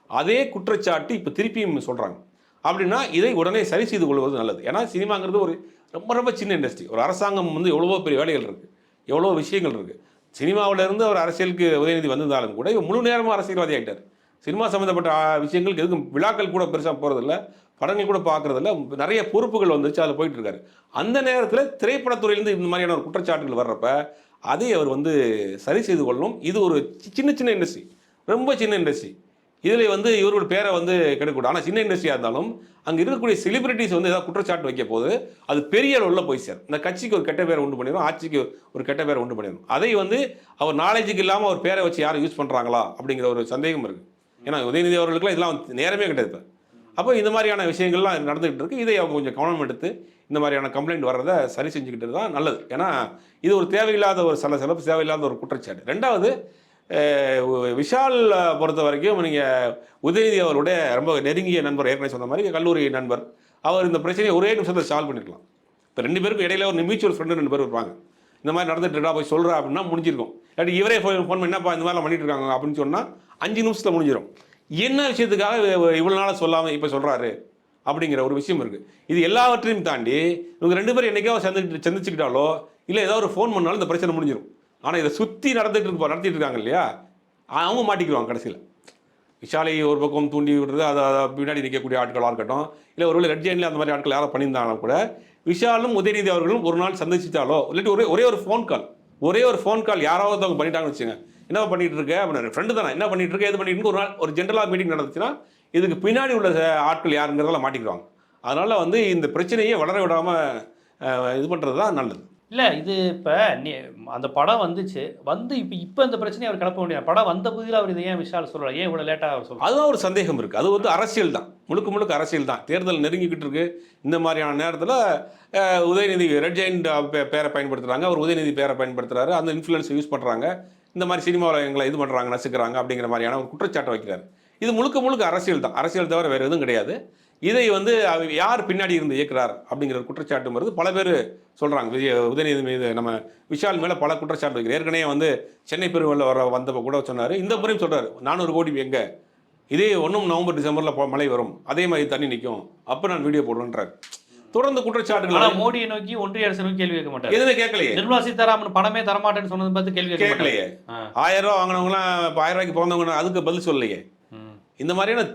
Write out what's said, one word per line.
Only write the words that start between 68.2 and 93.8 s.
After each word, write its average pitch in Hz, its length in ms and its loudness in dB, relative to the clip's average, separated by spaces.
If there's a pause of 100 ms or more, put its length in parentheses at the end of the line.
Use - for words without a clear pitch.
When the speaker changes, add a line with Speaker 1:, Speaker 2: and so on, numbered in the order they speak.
Speaker 1:
"இந்த 151 80 -2
மாதிரி 170 200 0
நடந்துட்டு 165 240 0
இருக்கா, 156 180 2
போய் 151 180 -2
சொல்றா" 170 220 4
அப்படின்னா 151 320 -2
முடிஞ்சிருக்கும். 165 460 -2 (160)
இல்லாட்டி 175 260 -2
இவரே 208 240 4
ஃபோன், 190 200 2
ஃபோன் 180 100 -2
பண்ணி, 185 160 0
"என்னப்பா 180 300 0
இந்த 165 120 -4
மாதிரிலாம் 175 200 0
பண்ணிட்டு 156 200 -2
இருக்காங்க?" 139 260 -2
அப்படின்னு 139 220 -2
சொன்னா 147 280 0 (360)
அஞ்சு 214 240 -2
நிமிஷத்துல 220 300 0
முடிஞ்சிரும். 143 360 2 (500)
என்ன 269 300 2
விஷயத்துக்காக 214 500 2
இவ-, 202 160 4
இவ-, 170 220 6
இவ்வளவு 185 240 2
நாளா 196 200 0
சொல்லாம 160 320 2
இப்ப 147 160 -2
சொல்றாரு 135 440 0 (540)
அப்படிங்கிற 147 380 0
ஒரு 139 100 0
விஷயம் 143 280 -2
இருக்கு. 110 180 -8 (280)
இது 170 140 2
எல்லாவற்றையும் 226 600 2
தாண்டி 131 360 0 (360)
இவங்க 175 220 2
ரெண்டு 214 180 2
பேரும் 247 160 4
என்னைக்காவது 208 360 0
சந்திச்சு-, 185 360 -2
சந்திச்சுக்கிட்டாலோ 156 680 0 (380)
இல்ல 190 160 0
ஏதாவது 208 200 2
ஒரு 190 120 -2
ஃபோன் 214 200 2
பண்ணாலும் 185 260 2
இந்த 180 60 0
பிரச்சனை 165 280 0
முடிஞ்சிரும். 143 340 -2 (360)
ஆனா 160 140 0
இதை 151 120 2
சுத்தி 220 440 -2
நடந்துட்டு 214 340 2
இருப்பா-, 160 220 -2
நடத்திட்டு 170 280 -2
இருக்காங்க 139 200 -2
இல்லையா, 131 260 0 (640)
அவங்க 175 320 0
மாட்டிக்குவாங்க 165 480 0
கடைசியில. 117 280 -8 (840)
விஷாலை 160 300 -2 (120)
ஒரு 147 140 2
பக்கம் 147 300 0
தூண்டி 147 240 2
விடுறது, 143 300 0
அதை, 143 200 2
அதை 135 220 4
பின்னாடி 143 380 -4
நிற்கக்கூடிய 127 340 -2
ஆட்களா 120 280 0
இருக்கட்டும், 117 400 -2 (240)
இல்ல 170 180 0
ஒருவேளை 170 220 4
ரெட் 151 140 -2
ஜெயின்ல 180 240 0
அந்த 151 120 -4
மாதிரி 147 120 0